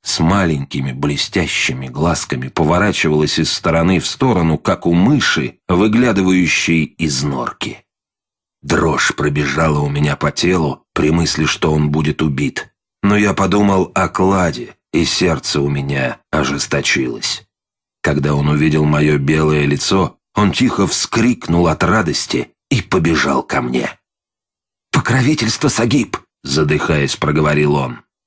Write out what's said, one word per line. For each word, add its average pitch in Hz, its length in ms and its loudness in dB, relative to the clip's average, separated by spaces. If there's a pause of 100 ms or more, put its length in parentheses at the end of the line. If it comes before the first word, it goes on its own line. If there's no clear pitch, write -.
с - 160 -4
маленькими 78 720 0
блестящими 69 960 -2
глазками 65 600 -2
поворачивалась 80 920 0
из 78 120 0
стороны 82 480 0
в - 80 -4
сторону, 87 500 2
как - 280 -2
у 87 80 2
мыши, 98 760 2
выглядывающей 92 1160 2
из 71 400 -4
норки. - 640 -6 (800)
Дрожь - 500 0
пробежала 73 640 0
у 73 100 -2
меня 71 260 0
по 73 160 -4
телу 85 600 -2
при 76 180 0
мысли, 80 340 0
что - 260 -2
он 76 200 0
будет 76 320 -2
убит. 69 500 -4 (300)
Но 101 120 2
я 104 200 2
подумал 98 580 2
о 92 160 0
кладе, 92 680 0 (160)
и 82 140 2
сердце 80 560 -2
у 71 80 0
меня 69 500 -4 (120)
ожесточилось. 69 1160 -4 (540)
Когда 71 320 0
он 71 140 0
увидел 76 380 2
мое 76 340 2
белое 76 460 2
лицо, 76 520 0 (160)
он 156 180 2
тихо 135 360 0
вскрикнул 98 800 0
от 156 160 0
радости - 680 -2 (180)
и 117 100 2
побежал - 600 0
ко - 180 -4
мне. - 300 -4 (1000)
«Покровительство, 127 760 0
Сагиб!» — 117 500 0 (260)
задыхаясь, 73 720 0
проговорил 76 600 0
он. 64 260 -4 (260)